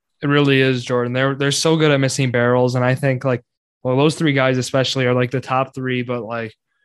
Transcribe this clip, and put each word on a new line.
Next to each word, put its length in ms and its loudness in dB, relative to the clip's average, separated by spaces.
It 60 -4
really 340 4
is, 220 0
Jordan. 300 -2
They're, 220 -2
they're 160 -2
so 240 0
good 160 4
at 80 4
missing 320 0
barrels, 440 2
and 80 0
I 120 2
think, 300 -2
like, 180 -2
well, 140 0
those 180 2
three 180 0
guys 240 2
especially 480 -2
are, 80 2
like, 180 0
the 100 -4
top 340 -4
three, 280 -4
but, 200 -6
like, 300 -8